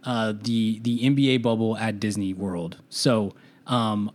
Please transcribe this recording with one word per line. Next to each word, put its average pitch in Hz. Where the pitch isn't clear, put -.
uh, 113
the, 110
the 120
N 139
B 139
A 131
bubble 113
at 107
Disney 101
World." 90
So, 110
um, 107